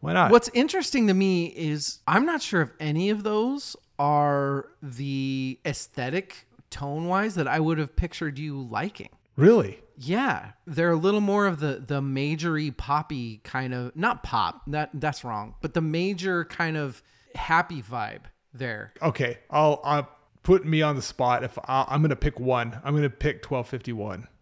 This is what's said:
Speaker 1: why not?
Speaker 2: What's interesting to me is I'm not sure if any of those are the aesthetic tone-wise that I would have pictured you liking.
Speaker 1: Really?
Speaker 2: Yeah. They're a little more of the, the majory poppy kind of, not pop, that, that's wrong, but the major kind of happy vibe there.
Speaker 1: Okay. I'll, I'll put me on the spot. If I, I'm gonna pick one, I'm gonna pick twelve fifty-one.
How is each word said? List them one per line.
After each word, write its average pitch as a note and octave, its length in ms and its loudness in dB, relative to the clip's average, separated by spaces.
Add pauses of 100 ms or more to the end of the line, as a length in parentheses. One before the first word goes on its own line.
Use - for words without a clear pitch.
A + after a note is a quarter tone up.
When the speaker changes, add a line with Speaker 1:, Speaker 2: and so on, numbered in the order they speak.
Speaker 1:
why D3+ 140 -4
not? F3+ 160 6
Speaker 2:
What's A#3 240 8
interesting C#4 540 2
to G3 60 4
me F#3 400 2
is D3+ 520 -4
I'm F#3+ 180 4
not D#4+ 160 0
sure F3+ 220 0
if C3 80 -2 (100)
any D#3 300 0
of G#3 120 0
those A3 540 -2 (220)
are C#3+ 720 2 (140)
the C3+ 840 -4
aesthetic C#3+ 800 -6 (240)
tone-wise E3+ 640 -2
that D#3+ 120 0
I C#3 140 0
would D#3+ 160 2
have D3+ 180 -4
pictured D#3 440 -4
you D3 200 -8
liking. B2+ 520 -6 (260)
Speaker 1:
Really? D#3+ 440 6 (180)
Speaker 2:
Yeah. C#3+ 540 -2 (140)
They're E3+ 260 0
a E3+ 40 2
little G3 240 2
more G3+ 260 2
of E3+ 140 0
the, C#3+ 260 -2
the C#3+ 140 0
majory D3 760 -2
poppy C3+ 680 -4
kind C3 300 -4
of, B2 200 -8
not G3+ 280 -2
pop, G2+ 460 -2
that, D3+ 260 -4
that's D3 300 -4
wrong, A2 360 -8
but - 140 -8
the E3+ 80 2
major E3+ 640 -2
kind D#3+ 320 -4
of C#3 240 -6 (320)
happy E3 480 0
vibe G#2+ 380 -8 (340)
there. A#2+ 480 -8
Speaker 1:
Okay. C3 340 0 (140)
I'll, D3+ 340 4
I'll C#3+ 240 0 (340)
put F#3 220 6
me D#3 160 2
on D3+ 160 2
the B2+ 60 -4
spot. B2 420 0
If - 140 -8 (100)
I, C3 200 2
I'm C#3+ 120 0
gonna D3+ 160 4
pick D3 240 -2
one, A#2+ 420 0
I'm C#3 120 -2
gonna D3 160 2
pick D3 320 -4
twelve B2+ 260 -6
fifty-one. G#2+ 580 -8 (160)